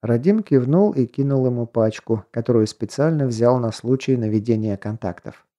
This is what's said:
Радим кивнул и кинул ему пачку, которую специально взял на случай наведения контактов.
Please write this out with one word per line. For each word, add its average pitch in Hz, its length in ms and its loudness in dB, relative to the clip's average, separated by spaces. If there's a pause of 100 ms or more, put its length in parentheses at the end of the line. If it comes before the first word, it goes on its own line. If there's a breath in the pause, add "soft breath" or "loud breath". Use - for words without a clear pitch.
Радим 143 420 2
кивнул 147 480 2
и 127 140 0
кинул 139 400 -2
ему 120 200 -2
пачку, 110 680 -2
которую 113 360 2
специально 147 580 -2
взял 120 340 2
на 113 120 -2
случай 131 460 -2
наведения 110 580 0
контактов. - 720 -8 (140)